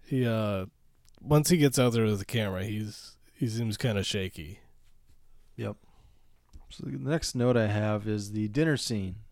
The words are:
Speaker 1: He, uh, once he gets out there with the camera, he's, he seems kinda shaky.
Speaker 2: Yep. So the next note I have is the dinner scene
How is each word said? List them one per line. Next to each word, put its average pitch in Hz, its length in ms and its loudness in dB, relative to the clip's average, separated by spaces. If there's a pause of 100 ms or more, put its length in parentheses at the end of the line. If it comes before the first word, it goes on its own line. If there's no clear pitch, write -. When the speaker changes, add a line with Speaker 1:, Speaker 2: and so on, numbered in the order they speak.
Speaker 1:
He, 127 180 0
uh, 107 420 0 (540)
once 147 280 4
he 180 80 6
gets 143 240 4
out 123 140 6
there 113 100 4
with 104 160 2
the 98 40 -8
camera, 98 400 -2
he's, 107 520 -8 (180)
he 127 140 -2
seems 110 280 -2
kinda 101 280 0
shaky. 95 560 -6 (960)
Speaker 2:
Yep. 107 200 -8 (960)
So - 160 -12
the 135 100 -6
next 135 380 -4
note 123 220 4
I 113 100 4
have 107 400 0
is 104 260 -4
the 107 140 -2
dinner 143 300 2
scene 98 400 -4 (160)